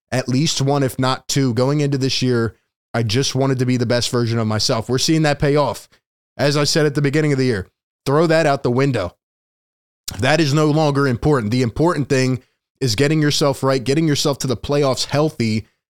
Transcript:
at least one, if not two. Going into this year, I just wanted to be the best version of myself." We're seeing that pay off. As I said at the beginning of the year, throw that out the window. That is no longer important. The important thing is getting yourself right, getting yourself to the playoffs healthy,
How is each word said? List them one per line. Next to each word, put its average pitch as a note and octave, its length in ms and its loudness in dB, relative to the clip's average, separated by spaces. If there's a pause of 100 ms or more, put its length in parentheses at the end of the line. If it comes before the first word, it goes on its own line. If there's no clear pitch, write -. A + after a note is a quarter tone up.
(120)
at B2 180 -4
least C3+ 320 0
one, C#3 220 2
if C3 160 -2
not C3 280 -2
two. C3+ 260 0
Going C3+ 280 0
into C#3+ 160 0
this C3 240 -2
year, A#2+ 340 0 (380)
I A#2+ 100 0
just A#2+ 320 -2
wanted C3 240 0
to B2+ 60 0
be B2+ 120 2
the A#2+ 80 0
best A#2+ 240 0
version A#2 300 0
of A2 80 0
myself." G#2+ 420 -2
We're B2 80 0
seeing D#3+ 260 0
that D3 160 0
pay C#3+ 160 2
off. C#3+ 320 -2 (500)
As C#3+ 200 0
I D3 60 0
said D3+ 220 0
at D3 100 -2
the D#3 60 0
beginning D3 320 0
of C3+ 40 0
the C3 80 0
year, G#2+ 220 -2 (380)
throw D3+ 220 2
that D#3+ 180 2
out C#3 180 0
the B2+ 80 0
window. B2 440 -2 (1040)
That C3+ 200 2
is D3 140 2
no D#3 140 2
longer C#3+ 400 2
important. B2 440 0
The B2+ 120 0
important D3 460 -2
thing C3 340 0 (360)
is G#2+ 160 -2
getting D3 260 2
yourself D3 420 0
right, C3+ 200 0
getting C#3+ 240 0
yourself C#3+ 320 0
to - 80 -4
the B2+ 80 -2
playoffs C#3+ 500 0
healthy, A#2 600 -2 (320)